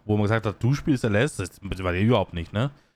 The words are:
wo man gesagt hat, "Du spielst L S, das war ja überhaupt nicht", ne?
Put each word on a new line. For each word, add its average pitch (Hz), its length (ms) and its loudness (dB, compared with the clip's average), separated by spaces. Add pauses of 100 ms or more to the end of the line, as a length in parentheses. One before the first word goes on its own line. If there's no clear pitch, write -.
wo 104 100 2
man 104 80 4
gesagt 110 220 0
hat, 104 180 -4
"Du 123 100 4
spielst 139 300 -2
L 107 120 2
S, 131 200 2
das - 260 -10
war 92 320 -4
ja 92 80 0
überhaupt 107 320 2
nicht", 82 200 -8
ne? 123 180 -2 (240)